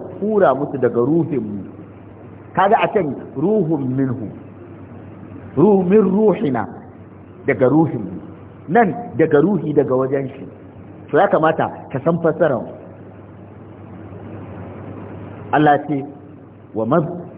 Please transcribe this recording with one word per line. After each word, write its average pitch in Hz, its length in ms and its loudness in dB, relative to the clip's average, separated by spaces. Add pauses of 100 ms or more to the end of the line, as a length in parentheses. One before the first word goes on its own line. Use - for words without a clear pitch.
(200)
hura 196 360 4
musu 143 220 -4
daga 123 220 2
ruhinmu. 120 640 0 (920)
Kaga 202 260 4
a 170 60 2
can 156 280 -2 (200)
ruhun 160 480 0 (120)
minhu. 120 340 -2 (1300)
Ruh-, 190 280 6
min 196 180 6
ruhina, 185 680 2 (760)
daga 127 220 2
ruhinmu. 127 520 2 (480)
Nan 190 260 4 (240)
daga 143 240 4
ruhi, 160 320 0
daga 131 220 2
wajen 131 340 0
shi. - 160 -14 (680)
To 143 60 2
ya 190 100 6
kamata 156 420 2 (220)
ka 135 120 -4
san 165 160 2
fassarar. 151 440 0 (3000)
Allah 147 240 6 (100)
ce, 139 160 -4 (680)
"Wa 110 120 -2
Mar-, 151 260 2 (260)